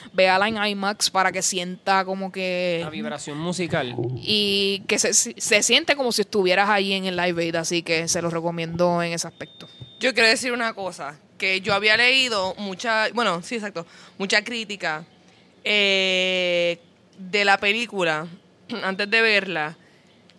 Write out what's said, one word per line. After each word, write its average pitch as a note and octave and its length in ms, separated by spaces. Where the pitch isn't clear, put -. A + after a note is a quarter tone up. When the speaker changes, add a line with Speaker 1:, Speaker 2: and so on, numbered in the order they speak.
Speaker 1:
véala F#3 340
en A3 160
imax G3+ 460
para F#3+ 220
que F3+ 100
sienta F#3 640
como F#3+ 260
que F3+ 520
Speaker 2:
La D#3 60
vibración D3+ 480
musical. D#3+ 560
Speaker 1:
y G3 720
que G#3 120
se, F#3 140
se A3 500
siente C#4+ 340
como B3+ 160
si G#3+ 100
estuvieras G3 480
ahí G3 220
en F#3+ 140
el F#3 100
Live F3 260
Aid, E3+ 140
así E3 260
que E3 260
se E3+ 140
los E3 100
recomiendo E3+ 680
en E3+ 100
ese E3+ 140
aspecto. - 420
Speaker 3:
Yo B3+ 140
quiero A3+ 140
decir A#3+ 240
una A#3 220
cosa: E3+ 440
que F#3+ 220
yo G3+ 140
había G#3+ 240
leído A#3+ 580
mucha, G#3+ 580
bueno, G3 280
sí, A#3+ 140
exacto, G3 300
mucha G#3 240
crítica, F#3+ 600
eh, F#3 1120
de G3 260
la G3+ 140
película G3+ 680
<clears throat> A3+ 160
antes F#3+ 260
de A3+ 120
verla, F#3 540